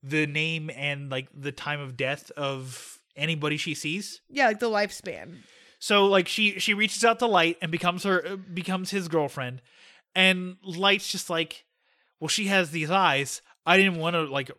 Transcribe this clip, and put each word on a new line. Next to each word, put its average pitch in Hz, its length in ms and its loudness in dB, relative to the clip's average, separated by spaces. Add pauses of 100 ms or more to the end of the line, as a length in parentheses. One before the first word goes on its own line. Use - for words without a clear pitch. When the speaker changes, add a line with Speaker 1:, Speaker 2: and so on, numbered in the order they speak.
Speaker 1:
the 151 240 0
name 156 480 -4
and, 143 380 -6
like, 131 160 -6 (100)
the 143 140 -8
time 147 300 -6
of 131 160 -10
death 139 400 -4
of 131 640 -8 (180)
anybody 151 400 -2
she 156 160 -4
sees. 165 560 -8
Speaker 2:
Yeah, 262 180 2
like, 214 120 0
the 240 100 -2
lifespan. 175 680 -6 (400)
Speaker 1:
So, 202 260 4
like, 190 240 4
she, 208 300 0
she 208 140 0
reaches 208 300 0
out 233 160 6
to 247 80 2
Light 170 340 4
and 170 120 -4
becomes 175 320 -2
her, 180 200 2
uh, 190 120 -6
becomes 185 540 -6
his 190 180 -4
girlfriend. 139 520 -2 (540)
And 185 480 2
Light's 196 480 0
just - 180 -6
like, 165 360 -4 (580)
Well, 156 60 -6
she 214 160 0
has 190 260 2
these 156 180 -4
eyes. 160 520 2 (240)
I 180 120 8
didn't 190 180 6
wanna, 165 280 0
like, 139 360 -4